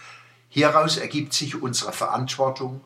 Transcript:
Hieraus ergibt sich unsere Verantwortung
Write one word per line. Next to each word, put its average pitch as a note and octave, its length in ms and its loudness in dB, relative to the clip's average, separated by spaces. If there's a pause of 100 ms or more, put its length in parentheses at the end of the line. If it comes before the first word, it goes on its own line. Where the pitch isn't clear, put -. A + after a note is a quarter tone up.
(480)
Hieraus D3+ 480 4
ergibt - 360 -4
sich - 300 -4
unsere A2+ 300 -4
Verantwortung C3 920 -2